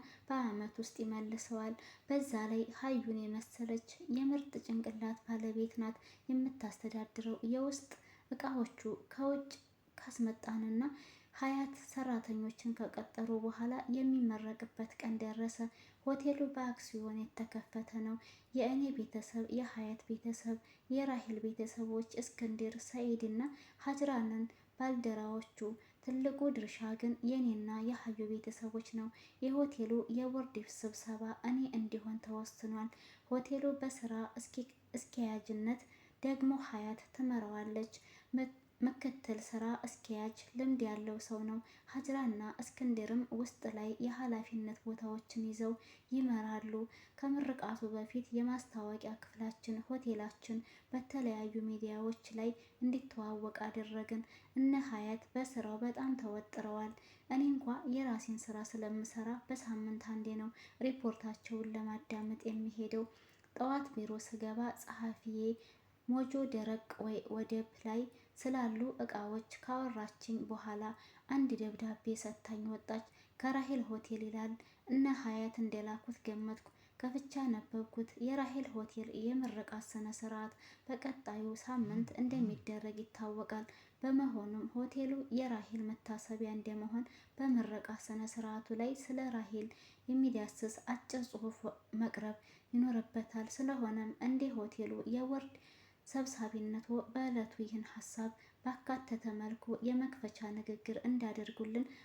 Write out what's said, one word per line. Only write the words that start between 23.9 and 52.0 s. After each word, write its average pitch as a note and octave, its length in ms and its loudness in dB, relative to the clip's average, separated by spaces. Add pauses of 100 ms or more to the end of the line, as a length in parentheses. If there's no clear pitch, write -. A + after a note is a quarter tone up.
ባልደራዎቹ። A3+ 840 0 (420)
ትልቁ C4 400 2 (100)
ድርሻ G#3+ 280 -4 (160)
ግን A#3+ 180 2 (120)
የኔና A#3 440 4 (140)
የሀዩ A#3 440 -2
ቤተሰቦች A3 640 -4
ነው። A3+ 160 -2 (340)
የሆቴሉ C4+ 500 4 (200)
የቦርድ B3+ 440 0 (140)
ስብሰባ A3 520 -6 (200)
እኔ B3 160 4 (140)
እንዲሆን A3 480 0
ተወስኗል። A3 720 -4 (360)
ሆቴሉ C4 380 0 (100)
በስራ C4 380 -4 (220)
እስኪ-፣ A#3+ 300 -6 (300)
እስኪያጅነት A3 880 0 (400)
ደግሞ C4+ 300 6 (100)
ሀያት G#3+ 380 -4 (100)
ትመራዋለች። A3 840 0 (380)
ምክ-፣ C4 200 4 (280)
ምክትል A#3+ 600 0
ስራ A3 240 -4 (160)
አስኪያጅ A3 580 -6 (140)
ልምድ C4 300 4
ያለው G#3+ 380 0
ሰው A3 220 -4
ነው። A3 160 0 (300)
ሀጅራና C4 540 0 (160)
እስክንድርም A#3 640 2 (100)
ውስጥ A#3+ 300 -2 (100)
ላይ G#3+ 260 -2
የኃላፊነት A#3 840 -2
ቦታዎችን A3+ 640 -4
ይዘው A3 280 0 (400)
ይመራሉ። A3 600 2 (440)
ከምርቃቱ C4+ 640 2 (100)
በፊት A3 420 -2
የማስታወቂያ A#3 840 0
ክፍላችን A3 640 -6
ሆቴላችን A3+ 760 -2 (280)
በተለያዩ A#3 680 -2 (100)
ሚዲያዎች A3 600 -2 (100)